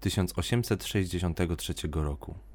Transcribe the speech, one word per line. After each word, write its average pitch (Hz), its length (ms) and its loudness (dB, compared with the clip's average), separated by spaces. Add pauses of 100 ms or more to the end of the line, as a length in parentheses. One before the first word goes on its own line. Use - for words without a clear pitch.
tysiąc 95 380 2
osiemset 113 460 2
sześćdziesiątego 87 720 0
trzeciego 78 460 -2
roku. 73 320 -4 (200)